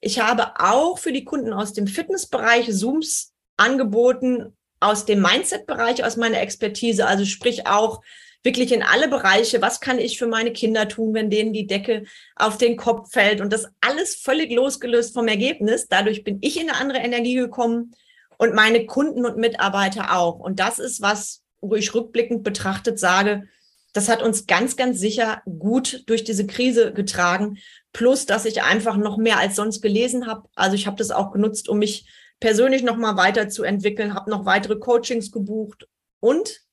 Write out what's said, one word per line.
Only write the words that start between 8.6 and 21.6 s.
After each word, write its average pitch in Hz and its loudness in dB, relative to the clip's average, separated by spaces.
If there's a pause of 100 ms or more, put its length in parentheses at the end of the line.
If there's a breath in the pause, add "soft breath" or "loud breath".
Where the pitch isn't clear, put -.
in 220 2
alle 277 4
Bereiche. 226 2
Was 220 0
kann 262 -2
ich 220 -2
für 240 -2
meine 226 -2
Kinder 220 0
tun, 220 -4
wenn 214 -2
denen 214 0
die 214 -4
Decke 202 -2 (320 loud breath)
auf 208 2
den 233 2
Kopf - -2
fällt? 208 2
Und 202 -2
das 220 -2 (160)
alles 294 -2
völlig 302 -2
losgelöst 240 0
vom 233 0
Ergebnis. 214 0
Dadurch 208 0
bin 196 -6
ich 302 -2
in 320 -4
eine 262 -2
andere 269 -2
Energie 240 -2
gekommen 233 -2 (460 soft breath)
und 226 4
meine 220 4
Kunden 254 0
und 226 -4
Mitarbeiter 196 0
auch. 170 0
Und 190 -6
das 214 0
ist - -8
was, 202 -2 (180)